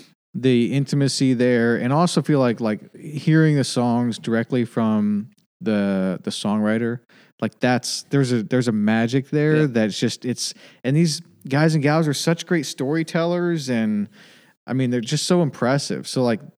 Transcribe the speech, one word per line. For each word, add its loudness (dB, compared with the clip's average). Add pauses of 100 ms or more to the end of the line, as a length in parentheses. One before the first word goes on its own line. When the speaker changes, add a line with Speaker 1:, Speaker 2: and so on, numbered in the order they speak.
(360)
Speaker 1:
the 2
intimacy 0
there. 2
And -2
I 2
also 2
feel 2
like, 2
like, -4
hearing 2
the 2
songs -2
directly -2
from 0 (320)
the, 0
the -6
songwriter, -2 (420)
like, -6
that's, -2
there's 2
a, 0
there's 0
a 0
magic 0
there 2
Speaker 2:
Yeah. 4
Speaker 1:
that's 0
just, -4
it's, -6 (300)
and 0
these 0 (260)
guys 2
and 2
gals 2
are 0
such -2
great -2
storytellers, -2
and, 0 (580)
I -6
mean, 0
they're 0
just -4
so 2
impressive. -2
So, -2
like, 0 (160)